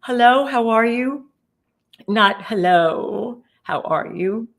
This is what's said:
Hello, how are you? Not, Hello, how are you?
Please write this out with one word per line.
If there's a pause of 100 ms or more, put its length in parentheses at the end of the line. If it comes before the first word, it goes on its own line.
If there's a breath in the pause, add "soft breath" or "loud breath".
Hello,
how
are
you? (760)
Not,
Hello, (220 soft breath)
how
are
you? (100)